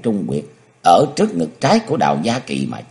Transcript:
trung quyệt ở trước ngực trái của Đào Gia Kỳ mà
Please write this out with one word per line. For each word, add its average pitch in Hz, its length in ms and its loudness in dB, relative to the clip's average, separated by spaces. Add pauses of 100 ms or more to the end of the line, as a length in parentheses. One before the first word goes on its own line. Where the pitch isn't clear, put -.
trung 101 240 -2
quyệt 71 160 -4 (400)
ở 113 220 6 (100)
trước 214 200 0
ngực 80 260 -4
trái 196 180 2
của 160 180 -4
Đào 71 260 0
Gia 117 160 -2
Kỳ 67 260 -4
mà 58 120 -8 (140)